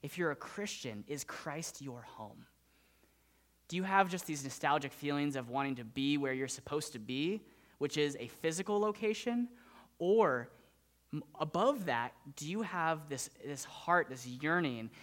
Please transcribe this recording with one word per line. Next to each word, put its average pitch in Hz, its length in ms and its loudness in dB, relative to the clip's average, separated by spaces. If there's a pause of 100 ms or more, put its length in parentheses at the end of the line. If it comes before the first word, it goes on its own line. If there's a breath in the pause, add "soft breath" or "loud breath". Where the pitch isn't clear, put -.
if 143 160 -8
you're 165 120 2
a 143 60 -2
Christian, 131 720 -8
is 143 160 -6
Christ - 580 -8
your 120 200 -10
home? - 440 -16 (1200 soft breath)
Do 170 80 -4
you 185 80 0
have 190 260 6
just 180 160 -4
these 143 180 -4
nostalgic 143 480 2
feelings 143 440 0
of 120 120 -4
wanting 139 280 0
to 120 80 -8
be 139 340 2
where 135 160 2
you're 131 120 -2
supposed - 460 -4
to 120 60 -8
be, 139 420 0 (380 loud breath)
which 143 180 -2
is 147 240 4
a 117 80 -6
physical 185 500 0
location? 214 680 0 (500 loud breath)
Or 170 520 6 (640 loud breath)
m-, 151 100 -4 (160)
above 190 460 2
that, 120 260 0 (240)
do 147 100 -8
you 196 140 -2
have 165 480 0
this, 135 220 -6 (120)
this 139 220 -8
heart, - 460 2
this 123 160 -10
yearning 127 640 0 (120)